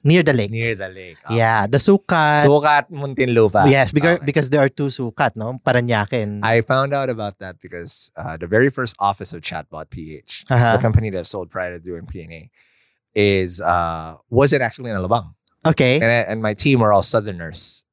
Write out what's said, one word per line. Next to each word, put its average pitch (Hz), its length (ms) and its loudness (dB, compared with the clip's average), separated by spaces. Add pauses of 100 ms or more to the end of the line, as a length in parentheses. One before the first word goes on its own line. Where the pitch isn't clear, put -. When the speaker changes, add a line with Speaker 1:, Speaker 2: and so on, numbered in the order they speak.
Speaker 1:
Near 165 220 6
the 147 80 4
lake. 104 160 0
Speaker 2:
Near 113 240 -4
the 95 160 -10
lake. 92 280 -18 (120)
Okay. 113 80 -2
Speaker 1:
Yeah, 113 320 2
the 139 80 2
Sukat. 156 640 2
Speaker 2:
Sukat, 147 480 4
Muntinlupa. 123 800 2
Speaker 1:
Yes, 135 240 4
because, 165 240 2
Speaker 2:
Okay. - 80 -10
Speaker 1:
because 139 240 0
there 143 120 2
are 135 80 4
two 143 200 -4
Sukat, 123 480 -4
no? 120 240 -8
Paranaque 120 560 0
and 104 260 -4
Speaker 2:
I 113 220 2
found 135 280 -2
out 139 200 -2
about 104 240 -8
that 92 240 -16
because, 87 560 -14
uh, 80 200 -10
the 85 120 -10
very 120 240 4
first 127 260 -6
office 101 340 -4
of 85 120 -14
Chatbot 78 480 -12
P 78 240 -16
H, - 320 -18
Speaker 1:
Uh-huh. 120 280 4
Speaker 2:
the - 40 0
company 110 320 2
that 90 80 -6
I 85 80 -12
sold 90 240 -10
prior 90 240 -8
to - 20 -14
doing 85 300 -12
P 87 160 -14
N 82 80 -20
A, 80 160 -20 (640)
is, 95 480 0
uh, 82 560 -2 (160)
wasn't 135 320 4
actually 120 240 -8
in 104 80 -4
Alabang. 92 320 -2 (360)
Speaker 1:
Okay. 143 360 2
Speaker 2:
And 113 80 2
I, 117 160 2
and 110 160 -6
my 107 160 -2
team 139 240 2
were 107 100 4
all 98 140 4
Southerners. 95 880 -4